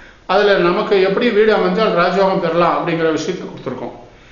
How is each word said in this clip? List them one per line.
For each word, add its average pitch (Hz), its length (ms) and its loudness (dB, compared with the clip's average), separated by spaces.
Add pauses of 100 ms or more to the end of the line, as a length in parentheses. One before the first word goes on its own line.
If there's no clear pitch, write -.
(280)
அதுல 202 300 2
நமக்கு 202 440 0
எப்படி 196 280 0
வீடு 214 240 4
அமைஞ்சால் 185 460 0
ராஜயோகம் 185 440 0
பெறலாம் 165 320 0
அப்படிங்கிற 160 360 -2
விஷயத்தை 165 340 -6
கொடுத்துருக்கோம். 123 480 -12 (380)